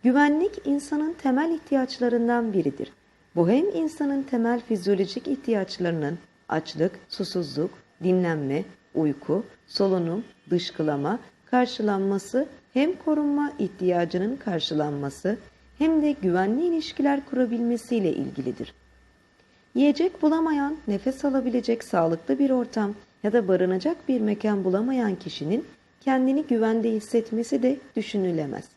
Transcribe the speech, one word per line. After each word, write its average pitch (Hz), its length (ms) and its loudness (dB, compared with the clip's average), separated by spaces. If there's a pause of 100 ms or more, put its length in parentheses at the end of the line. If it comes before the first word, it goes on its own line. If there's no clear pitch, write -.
Güvenlik 294 500 4 (120)
insanın 294 480 -2
temel 294 380 0
ihtiyaçlarından 240 1000 0
biridir. 147 400 -2 (440)
Bu 170 120 4
hem 294 200 4
insanın 302 540 -2
temel 240 380 0
fizyolojik 196 680 -2
ihtiyaçlarının 175 880 -2 (300)
açlık, 156 440 -2 (160)
susuzluk, 165 640 -4 (320)
dinlenme, 170 600 2 (300)
uyku, 151 500 0 (220)
solunum, 190 580 0 (260)
dışkılama, 160 680 -2 (260)
karşılanması, 214 1000 0 (260)
hem 320 320 0
korunma 294 540 0
ihtiyacının 180 760 0
karşılanması 151 1000 -4 (400)
hem 311 240 2
de 294 100 2
güvenli 202 540 0
ilişkiler 285 580 0
kurabilmesiyle 240 880 0
ilgilidir. 135 640 -6 (1000)
Yiyecek 294 480 2
bulamayan, 311 540 2 (120)
nefes 262 360 -2
alabilecek 247 600 0
sağlıklı 170 540 0
bir 277 120 2
ortam 233 440 0 (280)
ya 208 100 0
da 220 160 2
barınacak 185 600 0
bir 254 120 0
mekan 208 440 0
bulamayan 214 500 0
kişinin 180 500 -4 (360)
kendini 269 440 2
güvende 226 460 2
hissetmesi 226 720 -2
de 254 140 2 (200)
düşünülemez. 180 680 -2 (120)